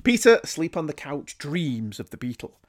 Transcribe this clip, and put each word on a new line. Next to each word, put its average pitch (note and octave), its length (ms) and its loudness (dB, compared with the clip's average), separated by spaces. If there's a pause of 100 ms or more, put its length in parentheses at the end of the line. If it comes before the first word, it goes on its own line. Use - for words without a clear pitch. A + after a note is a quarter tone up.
Peter, A#3 380 6
asleep - 340 -6
on D#3+ 100 -4
the D3+ 60 -6
couch, - 460 -10
dreams C#3 600 -6
of - 120 -12
the - 80 -16
Beetle. - 400 -10 (100)